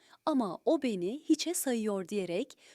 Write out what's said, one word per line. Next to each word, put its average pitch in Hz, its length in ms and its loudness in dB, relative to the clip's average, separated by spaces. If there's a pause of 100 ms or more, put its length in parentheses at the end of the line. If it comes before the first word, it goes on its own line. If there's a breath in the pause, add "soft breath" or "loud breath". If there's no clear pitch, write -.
(260 soft breath)
ama 247 380 0
o 302 180 4
beni 214 420 -2
hiçe 320 300 2
sayıyor." 214 540 -2
diyerek 190 500 -4 (160 loud breath)